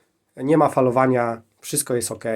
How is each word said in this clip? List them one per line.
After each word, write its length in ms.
nie 220
ma 100
falowania, 720
wszystko 340
jest 180
ok 120